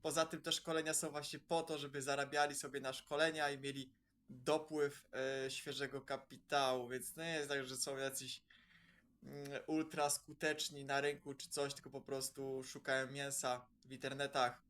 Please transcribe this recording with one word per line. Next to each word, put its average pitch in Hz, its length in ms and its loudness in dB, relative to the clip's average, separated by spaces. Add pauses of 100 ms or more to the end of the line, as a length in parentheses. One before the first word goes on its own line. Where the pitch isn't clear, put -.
Poza 160 200 4
tym 160 160 -6
te 165 100 -2
szkolenia 160 420 0
są 156 160 0
właśnie 147 300 -6
po 165 240 0
to, 165 140 -2
żeby 139 240 -4
zarabiali 143 540 2
sobie 139 260 -4
na 131 120 -2
szkolenia 151 580 2
i 143 60 -4
mieli 139 360 -6 (360)
dopływ, 147 800 2 (380)
e, 131 60 -2
świeżego 135 500 -4
kapitału, 131 880 0
więc 123 260 -4
nie 165 180 -2
jest 143 160 0
tak, 139 160 0
że 131 120 -6
są 139 200 -2
jacyś, 135 440 -4 (840)
mm, 143 440 -6
ultra 156 420 2
skuteczni 147 760 -2
na 139 160 4
rynku 143 320 0
czy - 160 -10
coś, 143 240 0
tylko - 160 -12
po 131 120 -8
prostu 135 640 -4
szukają 131 480 0
mięsa 135 540 -2 (200)
w 127 60 -16
internetach. 135 760 2